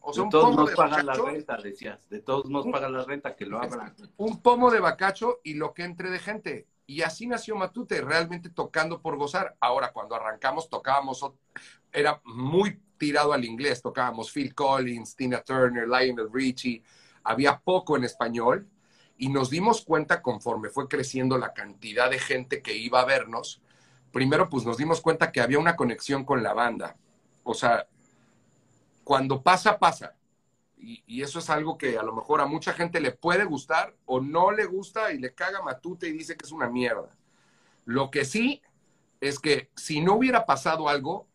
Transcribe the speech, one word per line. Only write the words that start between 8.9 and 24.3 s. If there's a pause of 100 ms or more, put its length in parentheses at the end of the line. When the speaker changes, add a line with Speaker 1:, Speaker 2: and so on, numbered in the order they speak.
Speaker 1:
por
gozar.
Ahora,
cuando
arrancamos,
tocábamos,
ot-, (560)
era
muy (180)
tirado
al
inglés.
Tocábamos
Phil
Collins,
Tina
Turner,
Lionel
Richie. (420)
Había
poco
en
español. (500)
Y
nos
dimos
cuenta,
conforme
fue
creciendo
la
cantidad
de
gente
que
iba
a
vernos, (480)
primero,